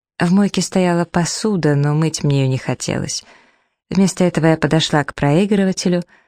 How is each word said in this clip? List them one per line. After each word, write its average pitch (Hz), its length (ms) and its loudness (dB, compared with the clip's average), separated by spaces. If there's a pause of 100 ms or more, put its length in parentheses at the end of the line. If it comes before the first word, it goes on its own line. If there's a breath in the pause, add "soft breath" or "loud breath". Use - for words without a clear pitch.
(200)
В 175 120 0
мойке 196 300 2
стояла 175 420 0
посуда, 170 720 -2
но 147 180 0
мыть 156 300 -2
мне 139 180 2
её 135 80 0
не 131 80 -2
хотелось. - 680 -6 (640 soft breath)
Вместо 185 340 0
этого 165 240 0
я 160 100 4
подошла 151 460 0
к - 100 -14
проигрывателю, 185 880 0 (240 soft breath)